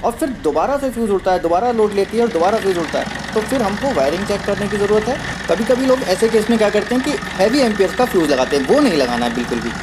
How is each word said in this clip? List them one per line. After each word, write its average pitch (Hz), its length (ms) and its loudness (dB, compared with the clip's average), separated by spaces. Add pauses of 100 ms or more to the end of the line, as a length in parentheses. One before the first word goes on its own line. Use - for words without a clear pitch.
और 226 80 2
फिर 311 160 -4
दोबारा 180 480 0
से 269 140 -2
फ्यूज़ 226 200 -2
उड़ता 190 220 2
है, 180 60 2
दोबारा 175 320 2
लोड 214 220 2
लेती 202 240 -2
है 233 60 2
और 233 60 2
दोबारा 185 300 2
फ्यूज़ 190 200 0
उड़ता 147 220 -2
है, - 340 -8
तो 214 60 2
फिर 240 220 -2
हमको 208 320 -2
वायरिंग 160 320 0
चेक 202 140 -2
करने 202 280 -2
की 202 80 -4
ज़रूरत 208 260 2
है। 247 160 -2 (300)
कभी-कभी 240 380 0
लोग 254 160 4
ऐसे 190 260 0
केस 214 220 2
में 233 80 4
क्या 208 120 4
करते 208 240 0
हैं 262 100 0
कि 294 60 0
हैवी 226 480 0
एम्पियर्स 202 360 2
का 175 100 2
फ्यूज़ 160 260 2
लगाते 131 260 2
हैं, 135 100 0
वो 240 140 4
नहीं 220 160 2
लगाना 120 300 0
है 117 80 -2
बिल्कुल 120 240 -4
भी। 113 120 -4 (120)